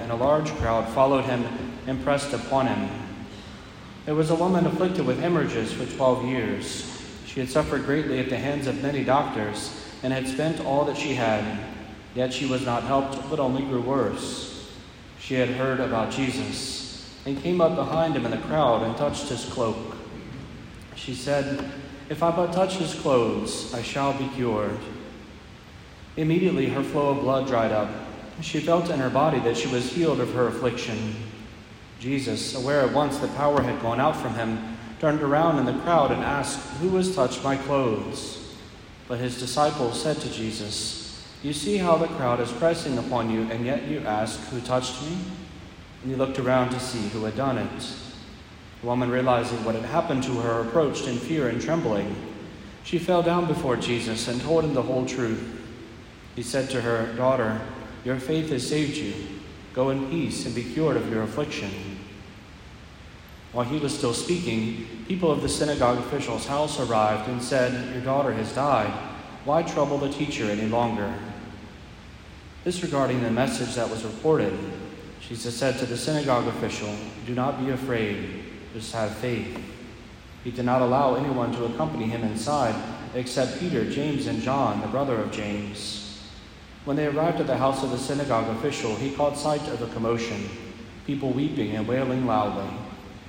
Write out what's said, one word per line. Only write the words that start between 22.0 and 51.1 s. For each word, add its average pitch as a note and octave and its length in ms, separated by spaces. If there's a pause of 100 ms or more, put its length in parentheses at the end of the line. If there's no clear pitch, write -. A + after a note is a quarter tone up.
"If D3+ 140
I E3+ 80
but F3 220
touch F#3 240
his D#3 180
clothes, A2+ 800
I A#2 80
shall C#3 300
be C3+ 240
cured." G#2+ 420 (1400)
Immediately D#3+ 520
her C3+ 160
flow C#3+ 240
of C#3 140
blood C3 260
dried A2+ 240
up. G#2 160 (520)
She D#3 200
felt E3+ 300
in C#3 100
her B2+ 100
body C#3 300
that A#2 160
she - 100
was B2 240
healed D#3 300
of A2+ 120
her B2 140
affliction. A2 720 (800)
Jesus, B2+ 560
aware C#3 280
at A#2+ 100
once C#3+ 260
that B2+ 180
power D3 240
had A#2+ 220
gone A#2 160
out D3+ 160
from A#2 200
him, A2+ 420 (240)
turned D3+ 200
around D3 380
in B2 80
the B2 160
crowd D3+ 300
and A2+ 100
asked, C3 380 (200)
"Who F#3 140
has F#3 180
touched C3 300
my C#3 140
clothes?" B2+ 840 (680)
But A#2+ 100
his B2 220
disciples C3 600
said D3+ 200
to B2 80
Jesus, G#2+ 880 (240)
"You C#3+ 100
see G3 260
how F3 180
the E3 100
crowd B2 320
is A#2 140
pressing D#3+ 460
upon A#2 320
you, A2 200
and A#2 160
yet C#3+ 220
you D3+ 180
ask, A2 320 (120)
'Who B2 100
touched B2+ 420
me?'" D#3+ 140 (840)
And C3 100
he C3 40
looked C3 220
around B2+ 320
to B2 80
see A2 300
who G#2+ 160
had G#2+ 120
done B2+ 220
it. - 280 (960)
The A#2+ 60
woman, B2 220
realizing A#2+ 540
what A2+ 100
had A2+ 120
happened D3 380
to B2+ 160
her, A#2 200
approached C3+ 460
in B2 100